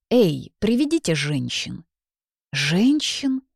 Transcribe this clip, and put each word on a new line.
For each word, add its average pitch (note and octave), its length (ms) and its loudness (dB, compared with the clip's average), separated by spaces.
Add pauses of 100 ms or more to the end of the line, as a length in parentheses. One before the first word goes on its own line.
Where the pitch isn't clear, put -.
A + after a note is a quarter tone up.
«Эй, F3 480 2
приведите B3 560 0
женщин!» C#3 720 -4 (680)
«Женщин?» B3+ 920 0 (120)